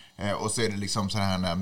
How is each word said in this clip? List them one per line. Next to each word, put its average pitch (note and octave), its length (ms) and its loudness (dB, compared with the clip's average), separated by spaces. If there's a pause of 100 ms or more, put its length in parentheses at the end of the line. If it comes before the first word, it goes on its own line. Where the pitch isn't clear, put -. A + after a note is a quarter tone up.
(160)
Eh, G2+ 160 -2
och - 180 -2
så A#2+ 120 -2
är A2 60 4
det G#2 80 -4
liksom G2+ 340 0
så A2 80 0
här, F#2+ 320 2
eh, E2+ 120 0